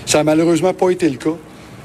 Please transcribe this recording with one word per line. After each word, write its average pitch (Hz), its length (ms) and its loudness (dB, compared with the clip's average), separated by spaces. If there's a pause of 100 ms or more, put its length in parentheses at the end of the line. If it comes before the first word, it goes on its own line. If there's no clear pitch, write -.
Ça 151 140 2
a 147 40 0
malheureusement 165 480 2
pas 185 180 0
été 180 200 0
le 127 80 -8
cas. 156 180 -4 (480)